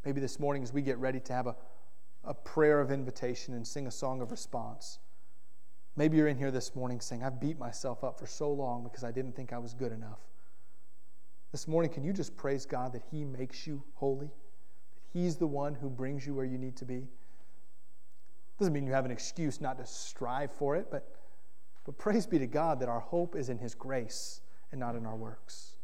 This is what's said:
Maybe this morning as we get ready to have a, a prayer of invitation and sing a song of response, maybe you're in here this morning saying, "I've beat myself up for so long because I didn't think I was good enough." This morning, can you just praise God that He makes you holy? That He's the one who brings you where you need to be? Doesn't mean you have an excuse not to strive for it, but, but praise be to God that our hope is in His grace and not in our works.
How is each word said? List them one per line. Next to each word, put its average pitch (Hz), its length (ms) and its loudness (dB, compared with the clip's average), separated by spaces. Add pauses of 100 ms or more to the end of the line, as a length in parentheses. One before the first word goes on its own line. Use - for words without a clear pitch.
Maybe 139 160 2
this 131 180 0
morning 143 240 2
as 120 80 -2
we 143 100 2
get 131 160 2
ready 131 220 2
to 127 140 -2
have 123 140 2
a, 117 100 0 (680)
a 147 100 -2
prayer 151 460 6
of 135 100 4
invitation 127 640 0
and 117 140 -2
sing 139 180 -2
a 120 60 -2
song 131 300 0
of 113 100 -2
response, - 680 -2 (960)
maybe 156 200 6
you're 151 120 8
in 139 100 2
here 135 140 2
this 131 240 0
morning 123 260 0
saying, 120 220 -2
"I've 131 160 0
beat 151 180 0
myself 123 460 -2
up 127 140 -2
for 120 100 -2
so 147 220 0
long 127 340 0
because 117 200 -2
I 120 80 -2
didn't 127 220 -2
think 131 180 -2
I 123 60 -2
was 120 160 -2
good 120 180 0
enough." 110 300 -4 (1300)
This - 160 -2
morning, 160 240 4
can 139 120 -2
you 185 100 0
just - 240 -2
praise 139 280 0
God 127 280 -2
that 117 80 -2
He 151 240 -2
makes 131 420 -2
you 143 160 -2 (120)
holy? 139 320 0
That - 920 -2
He's 175 180 2
the 160 100 4
one 143 280 2
who 135 140 0
brings 131 360 0
you 143 80 0
where 131 120 2
you 127 120 0
need 131 200 -2
to 131 80 -2
be? 127 240 0 (1500)
Doesn't 185 160 4
mean 143 120 2
you 131 80 2
have 135 120 4
an 123 60 0
excuse 147 480 0
not 131 180 0
to 123 80 -2
strive 131 680 0
for 143 240 2
it, 202 160 0
but, - 220 -2 (720)
but 143 120 -2
praise 208 280 4
be 165 140 4
to 131 80 2
God 147 320 4
that 123 100 2
our 117 100 2
hope 170 360 2
is 131 140 0
in 120 80 2
His 113 160 0
grace - 680 0 (300)
and 139 80 -2
not 120 160 0
in 113 100 -2
our 110 100 -2
works. - 680 -2